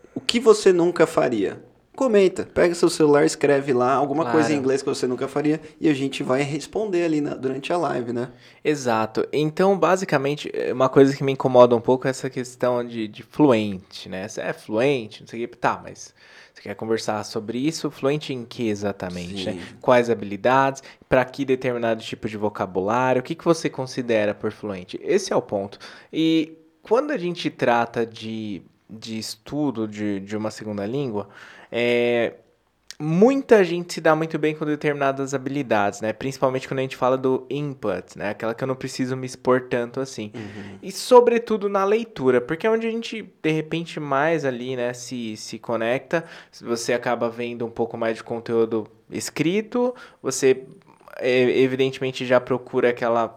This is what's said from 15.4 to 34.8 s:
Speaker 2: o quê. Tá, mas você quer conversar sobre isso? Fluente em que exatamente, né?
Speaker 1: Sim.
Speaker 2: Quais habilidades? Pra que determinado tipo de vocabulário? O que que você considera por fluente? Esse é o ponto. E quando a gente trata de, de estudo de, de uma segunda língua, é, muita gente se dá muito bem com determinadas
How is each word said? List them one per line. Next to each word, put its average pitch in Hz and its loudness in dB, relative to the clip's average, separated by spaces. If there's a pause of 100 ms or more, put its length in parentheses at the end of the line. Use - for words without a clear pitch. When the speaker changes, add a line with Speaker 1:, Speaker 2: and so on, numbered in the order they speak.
Speaker 2:
o 117 -6
quê. - -20
Tá, 101 0
mas - -18 (400)
você - -20
quer 101 -10
conversar 110 -2
sobre 113 -8
isso? 156 -4
Fluente 147 -4
em 123 -8
que 120 -6
exatamente, 98 -6
né? - -4
Speaker 1:
Sim. 90 -10 (220)
Speaker 2:
Quais 123 6
habilidades? 117 0 (260)
Pra 127 4
que - -8
determinado 120 0
tipo - -8
de 107 -8
vocabulário? 107 0
O - -2
que 165 -6
que - -10
você 165 2
considera 117 0
por 107 -6
fluente? 95 -10
Esse 185 0
é - 2
o 139 2
ponto. - -6 (340)
E 160 0 (240)
quando 277 2
a 277 -2
gente 175 -4
trata 120 0
de, 110 -10 (260)
de 110 -12
estudo 113 -4
de, 104 -4
de 101 -8
uma 107 -4
segunda 104 -8
língua, 113 -4 (420)
é, 120 0 (600)
muita 214 4
gente 170 -2
se 180 -8
dá 160 4
muito 156 -2
bem 151 0
com 156 -8
determinadas 143 -2